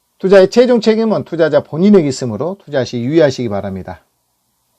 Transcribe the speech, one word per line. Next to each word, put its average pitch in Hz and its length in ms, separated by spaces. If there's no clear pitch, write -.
투자의 190 320
최종 240 300
책임은 220 420
투자자 151 400
본인에게 180 460
있으므로 131 500
투자 143 260
시 120 160
유의하시기 135 480
바랍니다. 95 520